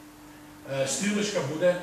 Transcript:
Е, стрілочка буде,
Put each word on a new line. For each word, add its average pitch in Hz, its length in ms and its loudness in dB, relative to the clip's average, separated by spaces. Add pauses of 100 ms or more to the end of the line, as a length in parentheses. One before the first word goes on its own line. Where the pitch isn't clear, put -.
(720)
Е, 135 160 2
стрілочка 196 520 0
буде, 165 420 4